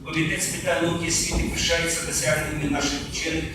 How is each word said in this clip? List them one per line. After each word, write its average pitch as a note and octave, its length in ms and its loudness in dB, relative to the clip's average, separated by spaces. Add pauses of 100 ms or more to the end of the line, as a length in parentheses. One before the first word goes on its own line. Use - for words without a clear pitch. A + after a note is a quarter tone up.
Комітет D#3+ 380 0
з - 40 2
питань - 380 0
науки E3 220 0
і - 20 0
освіти - 460 2
пишається E3 520 0
досягненнями D3+ 640 0
наших C#3+ 300 0 (100)
вчених D#3+ 340 -2 (100)